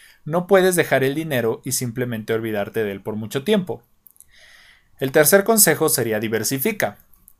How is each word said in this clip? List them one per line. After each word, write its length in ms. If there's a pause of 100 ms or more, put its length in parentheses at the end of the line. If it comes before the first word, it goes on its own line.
(240)
No 220
puedes 300
dejar 280
el 100
dinero 500
y 80
simplemente 600
olvidarte 500
de 80
él 80
por 160
mucho 280
tiempo. 380 (1160)
El 120
tercer 320
consejo 460
sería 320
diversifica. 800 (420)